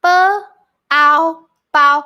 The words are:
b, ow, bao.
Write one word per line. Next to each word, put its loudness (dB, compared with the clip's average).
b, -4
ow, -2
bao. 0